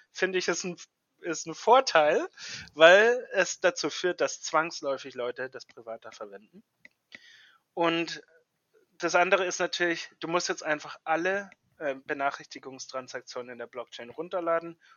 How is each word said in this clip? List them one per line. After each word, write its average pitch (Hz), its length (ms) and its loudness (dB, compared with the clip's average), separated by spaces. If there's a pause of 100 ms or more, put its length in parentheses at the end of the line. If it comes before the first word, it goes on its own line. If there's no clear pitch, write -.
(120)
Finde 190 260 -2
ich, 180 100 -2
ist 175 160 -2
ein, 175 120 -6 (440)
ist 165 260 -8
ein 160 80 -8
Vorteil, 220 760 4 (460)
weil 208 580 8
es - 280 0
dazu 170 300 0
führt, 180 300 -2
dass 139 220 -2
zwangsläufig 143 720 -4
Leute 123 360 -6
das 131 160 -16
privater 113 460 -14
verwenden. 104 500 -18 (1120)
Und 165 480 -2 (760)
das 165 160 -4
andere 185 320 4
ist 180 140 -6
natürlich, 175 500 -2 (100)
du 160 80 -8
musst 170 200 -2
jetzt 170 160 -6
einfach 151 400 -6
alle, 185 460 -2 (280)
äh, 143 180 -4
Benachrichtigungstransaktionen 135 1600 -8
in 120 60 -16
der 120 100 -10
Blockchain 120 420 -14
runterladen 165 680 -4 (160)